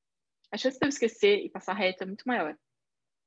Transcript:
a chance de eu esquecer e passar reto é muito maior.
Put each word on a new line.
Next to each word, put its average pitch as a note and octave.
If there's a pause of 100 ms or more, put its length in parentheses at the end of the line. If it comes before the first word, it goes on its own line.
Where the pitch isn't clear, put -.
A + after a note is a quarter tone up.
(500)
a G#3
chance C4
de D#4
eu C#4
esquecer G#3+
e -
passar F#3+
reto F#3+
é -
muito F#3+
maior. G3+ (680)